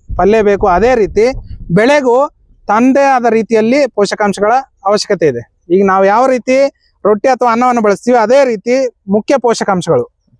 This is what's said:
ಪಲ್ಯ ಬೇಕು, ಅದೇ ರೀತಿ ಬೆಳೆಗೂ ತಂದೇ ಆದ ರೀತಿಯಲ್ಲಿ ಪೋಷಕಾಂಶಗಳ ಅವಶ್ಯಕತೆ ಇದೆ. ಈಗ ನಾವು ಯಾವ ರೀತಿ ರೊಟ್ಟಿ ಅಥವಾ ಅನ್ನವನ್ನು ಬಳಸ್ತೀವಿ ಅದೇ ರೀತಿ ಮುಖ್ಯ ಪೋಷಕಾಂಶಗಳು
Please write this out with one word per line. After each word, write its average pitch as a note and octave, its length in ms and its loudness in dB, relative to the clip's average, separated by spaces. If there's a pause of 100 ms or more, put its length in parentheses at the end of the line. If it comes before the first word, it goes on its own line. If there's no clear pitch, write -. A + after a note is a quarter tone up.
(160)
ಪಲ್ಯ G#3 260 2
ಬೇಕು, G3+ 240 0
ಅದೇ G3 280 2
ರೀತಿ G#3+ 380 0 (420)
ಬೆಳೆಗೂ C4 520 2 (400)
ತಂದೇ B3+ 380 2
ಆದ C4 260 0
ರೀತಿಯಲ್ಲಿ A3+ 560 0
ಪೋಷಕಾಂಶಗಳ G3+ 640 -2 (320)
ಅವಶ್ಯಕತೆ G3 420 -2
ಇದೆ. A#2 260 -4 (180)
ಈಗ G3 160 2
ನಾವು F#3+ 180 2
ಯಾವ A3 220 2
ರೀತಿ C4 420 0 (360)
ರೊಟ್ಟಿ G#3 240 0
ಅಥವಾ B3 240 0
ಅನ್ನವನ್ನು A#3+ 280 0
ಬಳಸ್ತೀವಿ G#3+ 360 0
ಅದೇ A#3+ 280 2
ರೀತಿ B3 440 -2 (200)
ಮುಖ್ಯ G#3+ 300 -2
ಪೋಷಕಾಂಶಗಳು F#3 680 -2 (320)